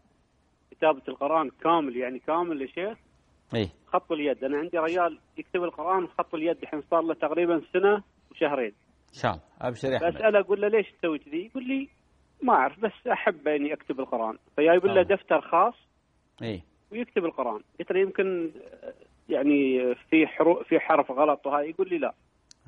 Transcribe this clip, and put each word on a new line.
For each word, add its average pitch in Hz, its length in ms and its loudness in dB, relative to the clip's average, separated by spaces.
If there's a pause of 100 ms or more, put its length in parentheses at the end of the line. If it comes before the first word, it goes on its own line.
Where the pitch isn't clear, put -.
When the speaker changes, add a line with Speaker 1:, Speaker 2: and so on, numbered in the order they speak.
(720)
Speaker 1:
كتابة 156 380 0
القرآن 143 420 -2
كامل، 156 460 0
يعني 127 220 -6
كامل 160 440 -4
يا 127 40 -8
شيخ؟ 196 320 -8 (560)
Speaker 2:
إيه. 107 140 0 (180)
Speaker 1:
خط - 260 -2
اليد. 147 320 -2
أنا 143 140 -2
عندي 170 200 -4
رجال 165 400 -2 (200)
يكتب 175 260 -10
القرآن 170 420 -2
بخط - 280 -6
اليد 160 280 -2
الحين 151 280 -10
صار 165 100 2
له 160 140 -2
تقريبًا 165 480 -2 (100)
سنة 202 300 2 (280)
وشهرين. 135 420 -2 (380)
Speaker 2:
إن - 60 -20
شاء 120 140 -2
الله. 85 120 -8 (180)
أبشر 123 280 -4
يا 131 80 0
أحمد. 170 180 0
Speaker 1:
بسأله 208 260 4
أقول 196 200 -2
له: 208 80 0
"ليش 214 300 0
تسوي 156 200 -2
كذي؟" 160 280 -8
يقول 254 220 -12
لي: 269 200 -4 (540)
"ما 247 120 4
أعرف، 139 260 2
بس 214 320 -4
أحب 151 360 -2
إني 147 240 -2
أكتب 135 280 -8
القرآن." 113 380 -4 (180)
فجايب 170 300 6
له 190 140 4
Speaker 2:
آه. - 20 6
Speaker 1:
دفتر 180 380 2
خاص 196 340 2 (680)
Speaker 2:
إيه. 107 200 -8 (300)
Speaker 1:
ويكتب 220 320 -4
القرآن. 135 360 -4 (180)
قلت 175 140 -6
له: 185 80 2
"يمكن، 185 500 0 (800)
يعني، 135 680 2
في 160 320 2
حرو-، 165 420 2
في 160 120 4
حرف 147 300 2
غلط 143 360 0
وهاي." 147 240 -2
يقول 185 180 -2
لي: 175 100 -2
"لا." 123 160 -2 (540)